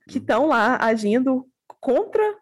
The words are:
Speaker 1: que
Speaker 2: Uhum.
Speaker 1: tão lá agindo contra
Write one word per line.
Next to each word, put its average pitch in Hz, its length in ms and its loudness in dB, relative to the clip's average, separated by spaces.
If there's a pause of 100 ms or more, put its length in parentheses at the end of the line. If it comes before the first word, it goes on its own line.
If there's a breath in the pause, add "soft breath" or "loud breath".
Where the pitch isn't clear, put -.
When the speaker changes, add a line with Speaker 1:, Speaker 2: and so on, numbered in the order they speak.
Speaker 1:
que - 100 -6
Speaker 2:
Uhum. 214 60 -10
Speaker 1:
tão 247 240 2
lá 240 320 2
agindo 226 680 0 (340)
contra 392 420 0 (200)